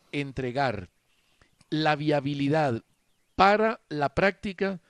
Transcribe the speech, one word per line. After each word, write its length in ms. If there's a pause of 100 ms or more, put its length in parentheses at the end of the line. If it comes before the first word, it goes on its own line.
(120)
entregar 800 (800)
la 260
viabilidad 880 (500)
para 540
la 260
práctica 760